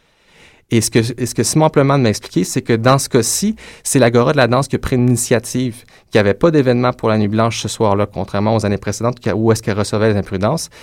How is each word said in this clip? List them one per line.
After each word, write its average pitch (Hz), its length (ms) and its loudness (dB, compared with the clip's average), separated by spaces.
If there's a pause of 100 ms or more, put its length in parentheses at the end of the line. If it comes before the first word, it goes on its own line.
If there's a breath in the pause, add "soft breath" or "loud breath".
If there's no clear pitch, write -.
(720 soft breath)
Et 117 100 4
ce - 120 -2
que, 120 80 2 (200)
et 123 60 -2
ce - 80 -10
que 127 80 0
Simon 156 220 2
Ampleman 143 360 2
m'a 113 100 2
expliqué, - 340 -4
c'est 135 180 -4
que 120 120 0
dans 123 240 2
ce - 100 -6
cas-ci, 196 480 -2 (260 loud breath)
c'est - 160 -2
l'Agora 120 320 4
de 147 60 -2
la 127 100 4
danse 127 220 0
qui - 80 -4
a - 20 -8
pris - 160 -4
une 123 140 2
initiative, 123 760 -2 (300 soft breath)
qui 113 60 2
avait 101 160 4
pas 170 180 2
d'événement 127 400 2
pour - 160 -4
la 110 100 0
Nuit 104 80 0
Blanche 113 340 -2
ce - 60 -6
soir-là, 101 400 0
contrairement 101 480 -4
aux 107 100 0
années 101 140 -2
précédentes, 110 400 -6
qui - 120 -4
a, 87 40 -2
où 110 160 2
est-ce 107 140 0
qu'elle 101 120 -4
recevait 107 360 0
les 101 40 0
imprudences, 101 540 -2 (120)